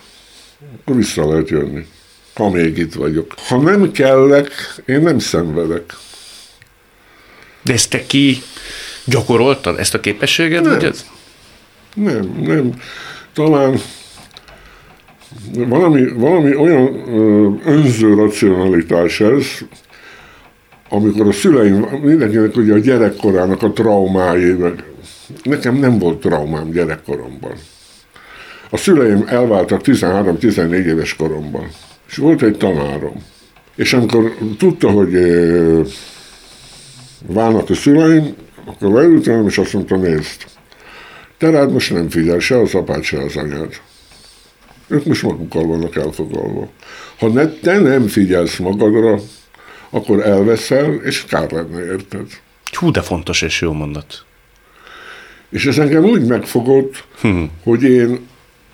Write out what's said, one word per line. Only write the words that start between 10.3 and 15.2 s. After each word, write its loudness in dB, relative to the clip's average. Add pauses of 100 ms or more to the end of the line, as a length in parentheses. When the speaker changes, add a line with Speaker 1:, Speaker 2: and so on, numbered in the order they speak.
Speaker 1:
Nem. 2
Speaker 2:
vagy 0
ez? -6 (880)
Speaker 1:
Nem, -4
nem. -2 (600)
Talán 2 (1800)